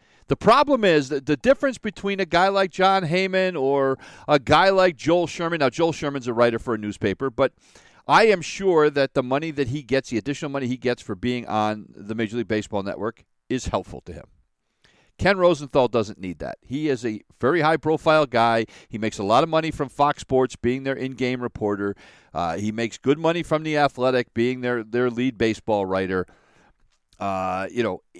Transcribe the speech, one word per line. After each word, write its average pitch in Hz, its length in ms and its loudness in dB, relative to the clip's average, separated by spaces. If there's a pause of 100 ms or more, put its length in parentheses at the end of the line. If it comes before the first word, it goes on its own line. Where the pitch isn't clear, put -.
(280)
The 135 80 0
problem 262 480 4
is 151 260 4
that 139 160 -6
the 151 100 0
difference 262 420 0
between 202 400 -6
a 190 80 -2
guy 170 220 2
like 196 240 0
Jon 190 320 2
Heyman 185 540 0
or 135 380 0 (300)
a 147 140 4
guy 151 300 4
like 185 260 4
Joel 170 320 0
Sherman, 170 320 -4
now 131 100 2
Joel 165 220 0
Sherman's 139 340 -6
a 123 80 -2
writer 117 240 2
for 120 160 -4
a 110 40 -4
newspaper, 104 520 -4
but 131 220 0 (560)
I 175 180 6
am 196 140 4
sure 160 500 2
that 139 240 0
the 139 80 0
money 139 300 -2
that 135 160 -2
he 143 140 -6
gets, 131 280 -2
the 117 80 0
additional 139 320 -6
money 139 160 -4
he 123 100 -2
gets 123 260 -4
for 110 120 -8
being 120 320 -4
on 107 480 -2
the 101 200 -10
Major 110 220 -4
League 113 120 -4
Baseball 104 340 -4
Network, 101 420 -8 (240)
is 127 180 -4
helpful 92 360 -6
to 87 100 -16
him. 78 140 -18 (920)
Ken 190 200 2
Rosenthal 147 500 2
doesn't 107 320 -2
need 87 200 -10
that. 65 200 -10
He 151 280 -6
is 123 160 -2
a 107 180 -6 (180)
very 151 220 2
high-profile 156 640 2
guy. 117 400 2 (220)
He 113 100 -10
makes 107 200 -4
a 107 60 -4
lot 113 180 4
of 165 60 0
money 160 220 0
from 143 180 -6
Fox 147 320 0
Sports 131 360 0
being 127 260 -2
their 135 120 -4
in-game 127 460 -4
reporter. 104 560 -4 (380)
Uh, 85 240 -2
he 104 120 -4
makes 113 280 -6
good 143 200 2
money 165 240 0
from 156 200 -2
The 156 140 -2
Athletic 127 580 0
being 127 260 0
their, 123 240 -4
their 120 260 0
lead 120 280 -2
baseball 107 480 0
writer. 92 400 -2 (920)
Uh, 95 520 -4
you 117 120 -4
know, 98 200 -4 (180)